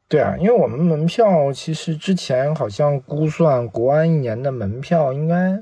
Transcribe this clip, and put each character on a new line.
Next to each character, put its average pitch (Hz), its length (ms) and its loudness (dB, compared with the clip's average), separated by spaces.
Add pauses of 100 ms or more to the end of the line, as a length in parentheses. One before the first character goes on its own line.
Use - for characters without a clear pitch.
对 151 140 2
啊， 101 180 0
因 170 80 0
为 233 60 4
我 170 160 4
们 113 100 -6
门 160 280 2
票 175 460 2
其 160 200 -8
实 156 240 -6
之 190 180 -2
前 143 400 -2
好 131 140 -2
像 143 320 0
估 151 280 -2
算 143 400 2
国 120 220 0
安 156 180 2
一 160 100 2
年 117 220 -2
的 139 120 -2
门 113 280 -6
票 147 320 0
应 147 140 -4
该 185 360 0